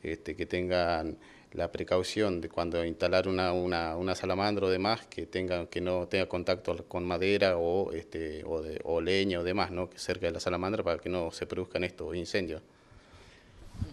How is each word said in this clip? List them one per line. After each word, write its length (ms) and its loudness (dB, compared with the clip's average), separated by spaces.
este, 320 -6
que 120 -6
tengan 720 0
la 200 -2
precaución 680 0
de 80 -6
cuando 360 -2
instalar 420 4
una, 260 2
una, 440 0
una 180 0
salamandra 520 2
o 40 4
demás, 380 2
que 180 -8
tengan, 400 -2
que 140 -6
no 260 0
tenga 220 2
contacto 580 -2
con 180 -4
madera 540 4
o, 320 2
este, 540 -6
o 180 -4
de, 220 -6
o 160 0
leña 400 2
o 20 -2
demás, 300 0
¿no? 180 -4
Que 80 -18
cerca 280 -2
de 60 0
la 60 -6
salamandra 460 0
para 160 0
que 80 -6
no 240 -2
se 140 -6
produzcan 360 -4
estos 320 -4
incendios. 480 -2